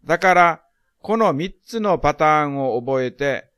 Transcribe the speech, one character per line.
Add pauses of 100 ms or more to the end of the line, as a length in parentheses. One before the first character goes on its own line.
だ
か
ら、 (400)
こ
の
三 (120)
つ
の
パ
タ
ー
ン
を
覚
え
て